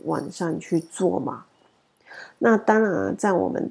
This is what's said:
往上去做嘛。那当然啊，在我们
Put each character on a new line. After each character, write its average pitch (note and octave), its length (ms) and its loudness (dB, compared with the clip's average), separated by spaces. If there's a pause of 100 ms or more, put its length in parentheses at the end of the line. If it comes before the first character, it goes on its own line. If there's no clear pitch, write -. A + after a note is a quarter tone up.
往 D#3+ 260 -4
上 E3 280 -4
去 E3 200 -2
做 E3+ 400 -2
嘛。 B2 260 -8 (920)
那 A3+ 180 6
当 G#3+ 240 4
然 G#3+ 100 2
啊， F#3+ 260 -2
在 G3+ 160 2
我 F3 160 2
们 - 220 -4